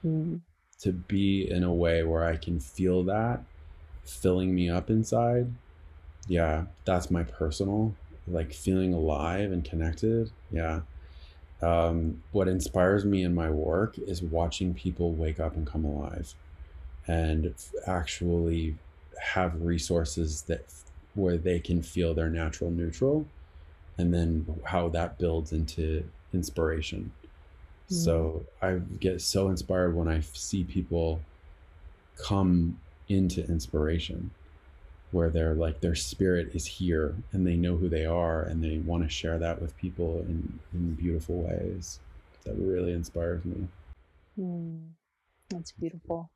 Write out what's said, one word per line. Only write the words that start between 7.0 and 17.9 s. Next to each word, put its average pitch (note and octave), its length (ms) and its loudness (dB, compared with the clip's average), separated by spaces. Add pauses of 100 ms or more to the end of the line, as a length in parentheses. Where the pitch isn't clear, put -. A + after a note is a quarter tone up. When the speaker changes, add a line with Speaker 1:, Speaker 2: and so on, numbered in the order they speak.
Speaker 2:
my E2+ 140 2
personal, G2 720 0 (340)
like, E2 240 -2
feeling F#2+ 420 2
alive D#2+ 560 0
and F2 140 -2
connected. G#2+ 680 0 (220)
Yeah. D#2+ 300 -2 (760)
Um, E2+ 680 2
what G2 160 4
inspires F#2 580 4
me G2 200 4
in F2 100 2
my E2 160 2
work D#2+ 480 0
is F#2 240 -6
watching E2+ 520 0
people F2 380 -2
wake D#2+ 280 -2
up D#2+ 160 -2
and D#2 100 -2
come D#2 180 -2
alive D2 500 -6 (720)
and D#2+ 380 2
f-, - 260 -8 (160)
actually E2+ 880 0 (440)